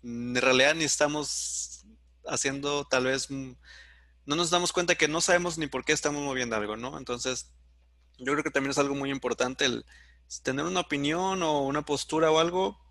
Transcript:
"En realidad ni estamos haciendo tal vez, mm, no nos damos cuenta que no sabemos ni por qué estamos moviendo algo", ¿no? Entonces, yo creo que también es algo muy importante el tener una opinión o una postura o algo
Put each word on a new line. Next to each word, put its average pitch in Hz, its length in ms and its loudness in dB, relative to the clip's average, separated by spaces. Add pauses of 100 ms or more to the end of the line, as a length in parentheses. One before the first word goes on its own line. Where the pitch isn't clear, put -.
"En 120 320 -6
realidad 131 400 6
ni 160 100 0
estamos - 1000 -2 (420)
haciendo 143 600 -2
tal 127 180 2
vez, 131 260 -2
mm, 135 220 -10 (720)
no 143 100 -2
nos 165 160 0
damos 175 220 2
cuenta 175 220 2
que 156 120 2
no 160 140 0
sabemos 175 360 2
ni 156 100 -4
por 131 180 -6
qué 151 80 2
estamos 147 300 0
moviendo 127 320 -2
algo", 107 220 -2
¿no? 131 200 -10
Entonces, 127 560 -6 (680)
yo 131 140 -2
creo 147 100 0
que 139 80 -4
también 139 200 0
es 135 80 -2
algo 139 160 2
muy 139 160 -4
importante 127 540 -2
el 117 200 -2 (580)
tener 139 220 -2
una 180 160 -2
opinión 170 640 -2
o 151 200 2
una 143 220 -2
postura 156 460 0
o 156 80 6
algo 185 400 0 (120)